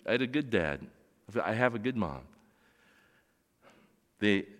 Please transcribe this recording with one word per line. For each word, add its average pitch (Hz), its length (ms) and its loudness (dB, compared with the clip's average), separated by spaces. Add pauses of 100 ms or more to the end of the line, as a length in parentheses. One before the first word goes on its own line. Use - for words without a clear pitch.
I - 60 2
had 120 100 4
a 127 40 0
good 135 240 -2
dad. 80 300 2 (600)
I 101 120 0
have 117 240 2
a - 20 -4
good 123 180 -4
mom. 73 260 -4 (2000)
They 101 260 2 (140)